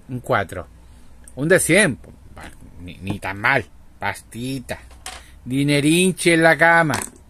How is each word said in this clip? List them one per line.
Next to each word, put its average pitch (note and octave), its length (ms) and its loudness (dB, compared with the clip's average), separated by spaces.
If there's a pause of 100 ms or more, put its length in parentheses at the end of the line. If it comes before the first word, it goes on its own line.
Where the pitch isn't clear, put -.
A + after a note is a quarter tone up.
Un B2+ 100 -10
cuatro. G2 480 -4 (680)
Un C3+ 120 -4
de F3 120 6
cien. E3 360 2
Pues, - 520 -20 (340)
ni, F2 160 -16
ni F#2+ 220 -8
tan G2 200 -10
mal. B2 260 0 (340)
Pastita. A#2+ 800 -10 (680)
Dinerinchi D3 840 2
en E3 120 4
la D#3+ 140 4
cama. E3 420 4 (300)